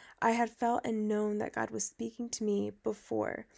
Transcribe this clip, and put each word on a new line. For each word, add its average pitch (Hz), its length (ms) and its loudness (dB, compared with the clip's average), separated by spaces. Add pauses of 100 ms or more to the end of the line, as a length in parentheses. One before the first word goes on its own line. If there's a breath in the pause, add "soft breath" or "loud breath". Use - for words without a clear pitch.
(240 loud breath)
I 233 80 6
had 233 200 2
felt 240 320 2
and 214 240 0
known 208 320 2
that - 140 -2
God 226 180 -2
was 220 120 -2
speaking 233 460 -6
to - 140 -4
me 208 280 0 (120)
before, - 640 -2 (100)